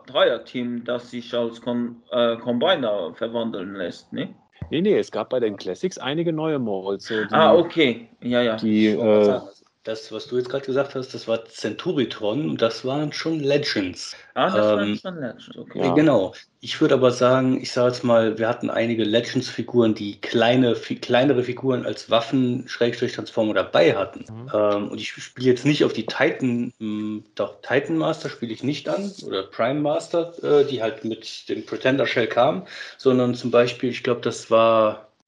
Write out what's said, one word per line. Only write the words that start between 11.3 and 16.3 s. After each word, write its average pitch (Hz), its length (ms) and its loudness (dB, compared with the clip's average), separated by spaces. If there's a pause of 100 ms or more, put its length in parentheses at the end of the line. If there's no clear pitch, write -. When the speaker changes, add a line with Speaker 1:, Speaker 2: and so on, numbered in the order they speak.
Speaker 3:
Centuritron 127 1040 -4
und 127 100 -4
das 113 240 -2
waren 143 260 -2
schon 160 300 -4
Legends. 135 760 -2 (200)
Speaker 1:
Ah, 165 200 0
das 107 120 2
waren 104 240 2
Speaker 3:
Ähm, 104 60 -2
Speaker 1:
schon 185 180 -10
Legends, 131 420 -12
okay. - 220 -14
Speaker 3:
äh, 92 80 0
Speaker 2:
Ja. - 80 2
Speaker 3:
genau. 131 400 4 (260)